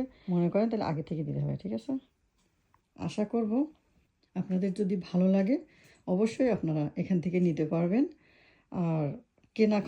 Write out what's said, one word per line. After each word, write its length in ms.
মনে 180
করেন, 180
তাহলে 200
আগে 180
থেকে 200
দিতে 140
হবে, 200
ঠিক 160
আছে? 140
আশা 360
করব 200
আপনাদের 340
যদি 140
ভালো 180
লাগে, 200
অবশ্যই 500
আপনারা 260
এখান 220
থেকে 140
নিতে 160
পারবেন। 300
আর 340
কেনা 320